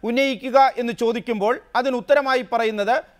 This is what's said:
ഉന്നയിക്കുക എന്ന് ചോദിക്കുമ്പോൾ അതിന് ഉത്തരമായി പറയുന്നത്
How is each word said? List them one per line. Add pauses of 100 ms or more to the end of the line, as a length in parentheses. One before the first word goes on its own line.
ഉന്നയിക്കുക (240)
എന്ന് (100)
ചോദിക്കുമ്പോൾ (280)
അതിന്
ഉത്തരമായി
പറയുന്നത് (240)